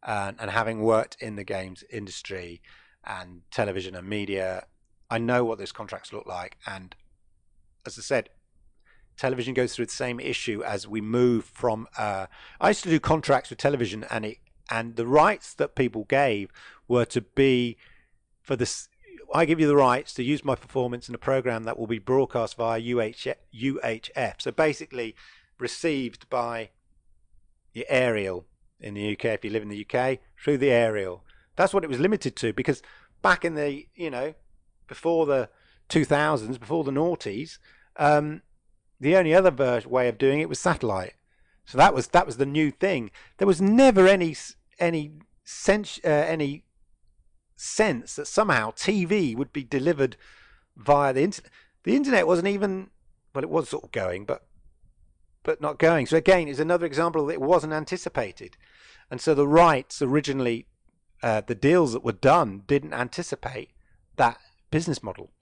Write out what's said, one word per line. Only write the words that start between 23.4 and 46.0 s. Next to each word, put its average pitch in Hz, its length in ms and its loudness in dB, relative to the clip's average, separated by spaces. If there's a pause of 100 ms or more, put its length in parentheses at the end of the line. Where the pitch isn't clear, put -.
U 135 320 -6
H 113 320 -8
F. 117 260 -6
So - 120 -8
basically 135 640 -4 (420)
received 131 720 -6
by 117 400 -6 (1000)
your 120 160 -12
aerial 107 580 -2 (340)
in 104 140 -14
the 104 80 -8
U 104 140 -4
K, - 140 -4
if 107 140 -6
you 107 60 -6
live 110 120 -4
in 104 80 -14
the 104 80 -12
U 104 60 -12
K, 127 360 -4 (200)
through 147 180 0
the 139 120 2
aerial. 107 540 0 (320)
That's 190 180 0
what 196 80 2
it 147 80 -8
was 127 80 -4
limited 175 380 0
to, 113 160 -2
because 131 300 -2 (400)
back 185 220 2
in 170 100 -2
the, 147 400 -6
you 165 160 -8
know, 135 240 -6 (520)
before 165 400 0
the 135 220 0 (400)
two 160 160 2
thousands, 143 540 0
before 147 260 -4
the 135 80 -4
noughties, 147 680 -4 (380)
um, 151 460 2 (580)
the 151 160 4
only 160 180 4
other 185 160 8
ver-, 127 360 0
way 123 220 2
of 107 100 -4
doing 139 220 2
it 160 80 -4
was 143 120 -8
satellite. 104 540 -4 (500)
So - 120 0
that 175 160 10
was, - 160 4
that 180 160 6
was 123 120 -10
the 139 100 2
new 147 240 2
thing. 135 400 -2 (280)
There 196 100 4
was 170 120 4
never 202 460 8
any 185 240 6
s-, - 240 -12 (240)
any 156 360 -2 (300)
sens-, - 600 -2